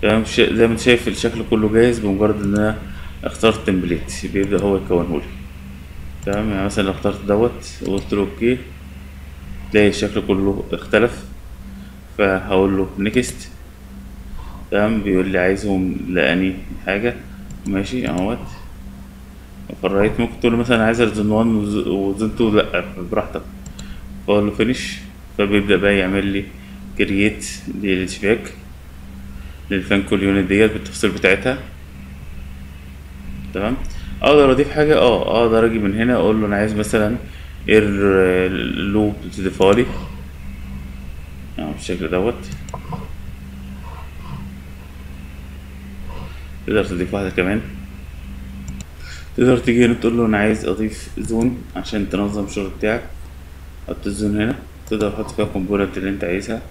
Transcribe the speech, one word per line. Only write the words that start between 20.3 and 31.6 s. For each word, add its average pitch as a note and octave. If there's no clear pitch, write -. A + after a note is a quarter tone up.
تقول A#2+
له A#2
مثلا A#2
عايز A#2
زون G#2+
وان A2+
وز-، G#2
وزون G2
تو، A2+
لأ F#2+
براحتك، G#2
فأقول G#2
له G#2
فينيش، A2+
فبيبدأ G2+
بقى G2+
يعمل F#2+
لي G2
create G2+
للاتشباك F#2+
للفان G2
كل G2
يونت G2
ديت G#2
بالتفاصيل G#2
بتاعتها. G2